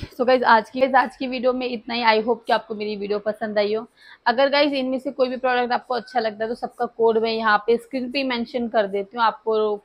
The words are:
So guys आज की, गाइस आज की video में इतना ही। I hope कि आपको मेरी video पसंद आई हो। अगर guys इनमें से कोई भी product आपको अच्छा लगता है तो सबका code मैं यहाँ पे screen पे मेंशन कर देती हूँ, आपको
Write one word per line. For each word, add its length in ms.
So 160
guys 180
आज 260
की, 100
गाइस 140
आज 220
की 100
video 260
में 160
इतना 260
ही। 80
I 140
hope 200
कि 60
आपको 220
मेरी 220
video 220
पसंद 400
आई 160
हो। 120
अगर 220
guys 240
इनमें 260
से 120
कोई 180
भी 80
product 360
आपको 220
अच्छा 260
लगता 240
है 40
तो 60
सबका 340
code 300
मैं 140
यहाँ 340
पे 100
screen 360
पे 120
मेंशन 440
कर 180
देती 300
हूँ, 80
आपको 600